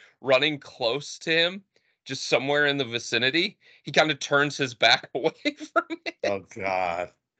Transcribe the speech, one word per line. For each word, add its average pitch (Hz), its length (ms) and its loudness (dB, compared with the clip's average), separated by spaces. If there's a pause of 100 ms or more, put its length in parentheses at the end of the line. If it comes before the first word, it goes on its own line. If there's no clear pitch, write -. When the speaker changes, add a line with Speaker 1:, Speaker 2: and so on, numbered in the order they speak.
(200)
Speaker 1:
running 139 380 2
close 131 600 -6
to 170 100 -6
him, 175 340 0 (400)
just 135 220 -10
somewhere 143 400 2
in 143 100 0
the 135 80 -2
vicinity, 123 720 -2 (280)
he 160 60 -12
kinda 156 260 4
turns 143 420 0
his 127 160 -2
back 120 360 2
<laughs> - 40 -20
away 135 180 -2 (400)
from 339 140 0 (180)
it. 339 200 -10
Speaker 2:
Oh, 98 160 -2 (140)
God. 92 560 -2 (300)